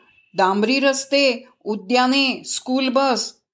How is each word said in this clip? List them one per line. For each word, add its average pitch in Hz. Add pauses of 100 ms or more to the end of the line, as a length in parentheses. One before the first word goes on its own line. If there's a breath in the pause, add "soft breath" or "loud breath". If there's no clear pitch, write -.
(340 soft breath)
डांबरी 202
रस्ते, 269 (180 loud breath)
उद्याने, 247
स्कूल 262
बस, 254 (200)